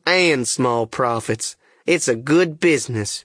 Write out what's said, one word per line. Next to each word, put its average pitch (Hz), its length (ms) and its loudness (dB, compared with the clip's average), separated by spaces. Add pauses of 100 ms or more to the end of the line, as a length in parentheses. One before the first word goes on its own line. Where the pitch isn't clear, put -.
and 165 440 2
small 120 380 0
profits. 117 680 -4 (300)
It's 165 220 0
a 120 80 2
good 151 420 0
business, 123 680 -2